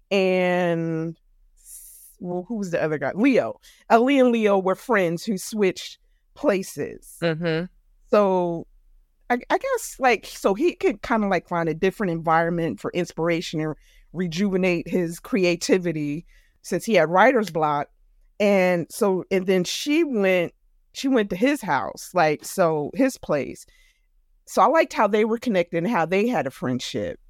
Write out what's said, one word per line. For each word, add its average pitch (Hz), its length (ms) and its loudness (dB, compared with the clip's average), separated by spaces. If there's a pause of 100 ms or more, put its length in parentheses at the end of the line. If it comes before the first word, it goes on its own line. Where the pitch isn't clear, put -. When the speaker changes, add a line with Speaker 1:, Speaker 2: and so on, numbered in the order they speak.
Speaker 1:
and, 175 1120 0 (1000)
well, 180 280 -8
who 240 80 -8
was 196 160 -6
the 165 100 0
other 156 160 -2
guy? 135 180 -4
Leo. 185 440 2 (300)
Ellie 254 300 4
and 254 120 6
Leo 208 260 2
were 190 180 0
friends 180 500 0
who 208 120 -2
switched 196 600 -4 (380)
places. - 840 -4
Speaker 2:
Mm-hmm. 165 440 -2 (440)
Speaker 1:
So 185 560 2 (640)
I, 247 80 0 (140)
I 320 80 2
guess, 523 400 -6
like, 233 260 2
so - 300 -2
he 311 180 0
could 277 300 -2
kinda, 220 240 0
like, 185 200 -2
find 165 220 -2
a 156 60 -4
different 185 360 -2
environment 165 680 0
for 160 120 -6
inspiration 165 680 -4
and 156 160 -4 (360)
rejuvenate 185 760 -2
his 170 320 -2
creativity 175 1040 -2 (380)
since 175 220 -6
he 226 100 0
had 160 160 4
writer's 208 400 4
block. 151 380 -2 (500)
And 185 500 2
so, 190 400 -2
and 185 160 0
then 185 180 2
she 294 400 -2
went, 190 500 0 (400)
she - 140 -6
went 233 220 2
to 185 60 -4
his 269 260 0
house, 135 540 -4
like, 156 280 2
so 160 520 -2
his 262 240 0
place. - 480 -6 (800)
So - 160 2
I - 20 8
liked 311 280 2
how 240 120 2
they 214 200 2
were 226 120 -2
connected 185 400 0
and 165 100 0
how 175 200 0
they 196 200 2
had 170 200 -2
a 131 40 -6
friendship. 123 680 -6 (100)